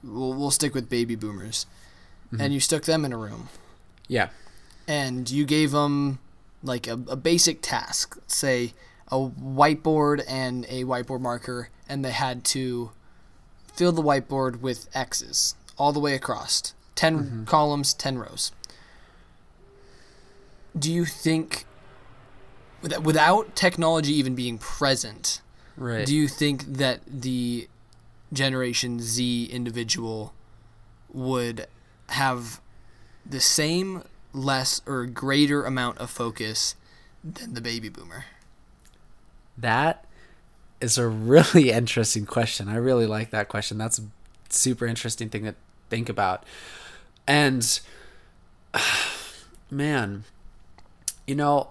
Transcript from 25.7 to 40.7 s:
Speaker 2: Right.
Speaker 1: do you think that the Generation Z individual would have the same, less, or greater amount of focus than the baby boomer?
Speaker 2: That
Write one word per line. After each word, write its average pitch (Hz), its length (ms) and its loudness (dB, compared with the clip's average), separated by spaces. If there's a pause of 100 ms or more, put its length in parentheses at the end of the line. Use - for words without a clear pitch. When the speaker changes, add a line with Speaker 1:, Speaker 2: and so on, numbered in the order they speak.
Speaker 2:
Right. 117 280 -2
Speaker 1:
do 143 100 2
you 151 120 4
think 143 380 0
that 131 420 -2
the 123 600 -4 (640)
Generation 127 680 -2
Z 120 440 0
individual 117 880 -4 (760)
would 127 560 -2 (420)
have 123 520 -2 (640)
the 135 160 -8
same, 175 600 2 (300)
less, 135 520 0
or 127 200 -4
greater 139 600 2
amount 123 320 -2
of 120 120 -8
focus 110 680 -4 (480)
than 226 320 -12
the 117 60 -8
baby 117 280 -6
boomer? 85 360 -16 (1300)
Speaker 2:
That 120 480 0 (760)